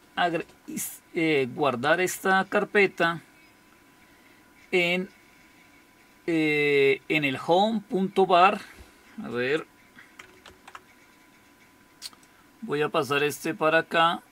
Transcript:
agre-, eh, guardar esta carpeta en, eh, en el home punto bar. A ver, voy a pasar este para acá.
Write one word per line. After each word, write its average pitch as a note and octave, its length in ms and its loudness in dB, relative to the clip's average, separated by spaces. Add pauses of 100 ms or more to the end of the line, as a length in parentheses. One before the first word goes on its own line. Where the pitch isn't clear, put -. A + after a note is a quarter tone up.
(140)
agre-, E3+ 300 -2 (680)
eh, D#3 400 0
guardar C#3+ 460 0
esta F#3+ 440 0
carpeta F#3 800 0 (1500)
en, F3+ 380 0 (1200)
eh, D3 840 2
en D#3 140 0
el C3 240 -4
home G#3 420 2
punto F#3+ 380 0
bar. F#3+ 340 4 (600)
A - 60 -12
ver, B2+ 360 -4 (3000)
voy C#3+ 220 -4
a D3 60 -2
pasar C#3+ 340 0
este D3 320 -4
para D#3+ 240 2
acá. E3 420 0 (100)